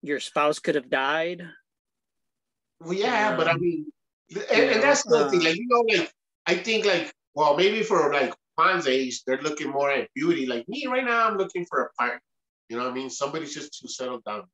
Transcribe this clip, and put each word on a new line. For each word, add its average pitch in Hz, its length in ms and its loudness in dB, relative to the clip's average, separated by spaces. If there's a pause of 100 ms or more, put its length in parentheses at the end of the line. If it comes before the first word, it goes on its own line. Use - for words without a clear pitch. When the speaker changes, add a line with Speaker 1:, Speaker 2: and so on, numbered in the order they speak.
Speaker 1:
your 143 180 -4
spouse 151 400 0
could 160 160 0
have 135 140 -4
died. 160 580 -2 (1300)
Speaker 2:
Well, 170 120 -6
yeah, 214 440 0
but 160 100 2
I 170 60 2
Speaker 1:
Um, - 80 -2
Speaker 2:
mean, 160 240 -2 (440)
and, 160 80 -8 (140)
Speaker 1:
you 214 60 4
Speaker 2:
and 247 180 4
Speaker 1:
know, 220 60 4
Speaker 2:
that's 277 220 4
the 147 260 4
thing. 180 120 4
Speaker 1:
uh, - 40 2
Speaker 2:
Like, 160 100 4
you 220 140 -6
know, 240 160 4 (120)
like, 330 140 -2 (340)
I 175 100 2
think, 220 300 -2
like, 175 280 0 (200)
well, 185 220 4
maybe 208 260 2
for, 156 320 2
like, 135 220 0 (240)
Juan's 175 280 4
age, 127 360 0
they're 131 180 -2
looking 151 300 -4
more 139 180 0
at 127 240 -2
beauty. 156 320 0
Like 120 220 -4
me 269 200 -8
right 254 180 -2
now, 233 220 2
I'm 214 100 -2
looking 185 280 -4
for - 180 -2
a - 100 -6
partner. 117 280 -4 (480)
You 113 80 -8
know 123 60 -2
what 127 80 -4
I 123 40 -8
mean? 131 140 -6
Somebody's 143 440 -6
just 151 280 -14
to 127 60 -18
settle 127 380 -8
down. 104 180 -8 (100)